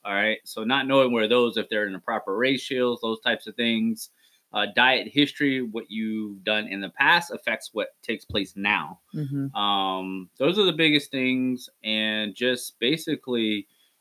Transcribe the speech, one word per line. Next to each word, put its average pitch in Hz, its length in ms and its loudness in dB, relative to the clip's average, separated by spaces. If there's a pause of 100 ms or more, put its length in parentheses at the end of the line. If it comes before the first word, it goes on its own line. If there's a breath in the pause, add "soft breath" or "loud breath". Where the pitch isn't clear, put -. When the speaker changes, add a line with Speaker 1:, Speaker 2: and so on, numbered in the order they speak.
Speaker 1:
all 101 120 -6
right? 107 300 2
So - 200 -8
not 131 220 0
knowing 135 260 4
where 110 160 2
those, 117 300 4
if 101 100 -2
they're 104 180 0
in 98 60 -4
the 95 60 -8
proper 104 360 -4
ratios, 123 680 0
those 113 180 -2
types - 260 -2
of 110 80 -12
things, 113 540 0 (460)
uh, 104 100 0 (100)
diet 120 380 4
history, 139 480 2
what 113 300 -6
you've 107 520 -4
done 107 260 0
in 98 120 -6
the 95 80 -6
past 156 420 2
affects - 440 -6
what 101 140 -2 (140)
takes 110 220 -6
place - 320 -4
now. 98 440 -2 (140)
Speaker 2:
Mm-hmm. 139 400 -4
Speaker 1:
Um, 95 840 -2
those 170 200 2
are 208 60 4
the 180 80 2
biggest 151 380 2
things, 127 580 0 (160)
and 107 500 -2
just 123 460 -2
basically, 120 840 0 (340)